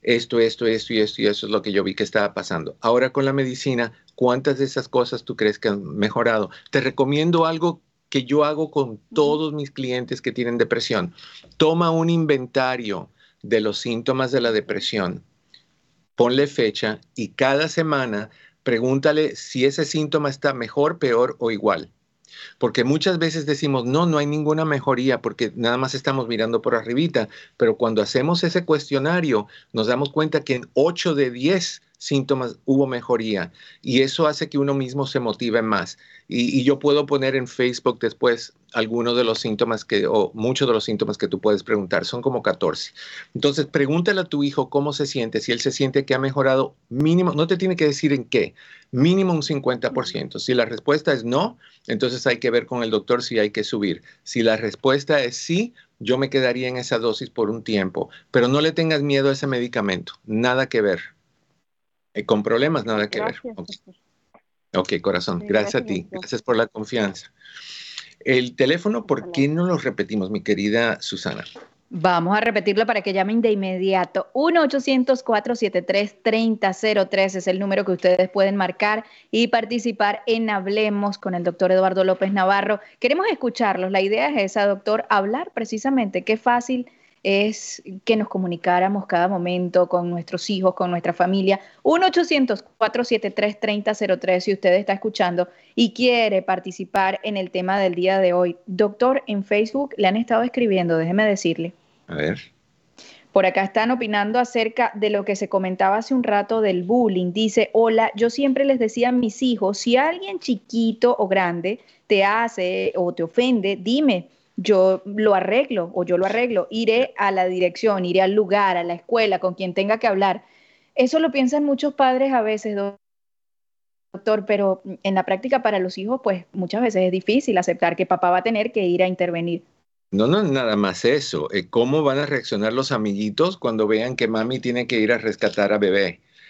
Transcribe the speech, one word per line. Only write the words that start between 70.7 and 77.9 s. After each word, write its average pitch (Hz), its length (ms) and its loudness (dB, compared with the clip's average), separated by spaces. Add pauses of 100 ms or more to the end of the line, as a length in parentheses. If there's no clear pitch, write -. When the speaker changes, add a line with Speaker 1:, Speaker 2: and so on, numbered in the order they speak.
Speaker 1:
Susana? - 420 -8 (460)
Speaker 3:
Vamos 180 480 0
a 220 40 0
repetirlo 208 440 0
para 214 160 0
que 196 120 -4
llamen 202 280 0
de 220 100 4
inmediato. 190 800 -2
Uno 330 300 2
ochocientos, 262 600 0
cuatro 226 320 -2
siete 190 260 -2
tres, 196 400 -2
treinta 220 520 0
cero 208 360 0
tres 190 260 0
es 185 120 -6
el 185 120 0
número 196 240 0
que 190 100 -2